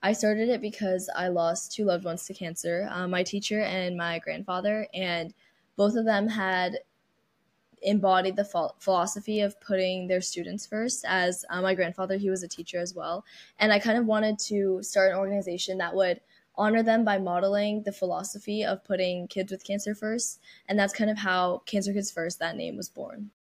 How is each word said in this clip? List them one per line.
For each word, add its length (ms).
I 120
started 340
it 140
because 520
I 140
lost 420
two 140
loved 220
ones 180
to 80
cancer, 580
uh, 160
my 160
teacher 380
and 340
my 260
grandfather, 720
and 400
both 180
of 100
them 220
had 540
embodied 520
the 100
pho-, 360
philosophy 600
of 180
putting 480
their 120
students 460
first. 400
As, 440
uh, 120
my 140
grandfather, 400
he 140
was 120
a 60
teacher 320
as 160
well, 280
and 120
I 60
kind 180
of 80
wanted 360
to 420
start 300
an 60
organization 600
that 160
would 260
honor 260
them 220
by 140
modeling 640
the 80
philosophy 720
of 180
putting 460
kids 240
with 100
cancer 320
first, 460
and 100
that's 160
kind 180
of 80
how 460
Cancer 280
Kids 180
First, 300
that 160
name, 200
was 120
born. 420